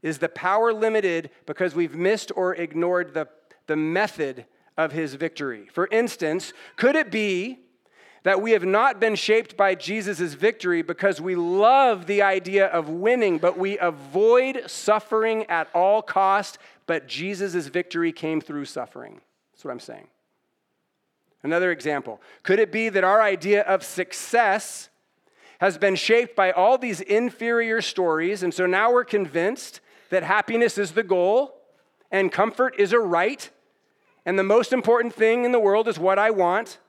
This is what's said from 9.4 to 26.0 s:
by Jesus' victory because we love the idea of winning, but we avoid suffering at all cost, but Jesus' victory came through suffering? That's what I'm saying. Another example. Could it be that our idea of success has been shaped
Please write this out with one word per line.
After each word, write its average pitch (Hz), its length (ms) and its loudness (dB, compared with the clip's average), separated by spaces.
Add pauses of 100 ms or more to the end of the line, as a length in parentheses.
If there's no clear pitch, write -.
by 196 200 2
Jesus' 180 580 -6
victory 180 480 0
because 175 380 -2
we 185 160 -4
love 202 720 4
the 202 120 0
idea 190 460 2
of 160 220 -2
winning, 190 500 2
but 175 180 2
we 196 220 -2
avoid 208 920 2
suffering 220 760 0
at 165 260 -2
all 196 300 2
cost, 196 560 0 (280)
but 151 200 -4
Jesus' 175 600 -6
victory 170 420 -2
came 160 300 -4
through 147 240 -10
suffering? 120 560 -14 (320)
That's - 120 -20
what 143 60 -10
I'm 123 80 -10
saying. 107 300 -18 (1400)
Another 175 260 0
example. 143 500 -6 (220)
Could 190 160 2
it 208 140 2
be 220 160 -2
that 190 160 0
our 208 180 6
idea 202 400 0
of 185 220 0
success - 1040 -2 (720)
has 180 180 0
been 196 160 2
shaped 233 400 0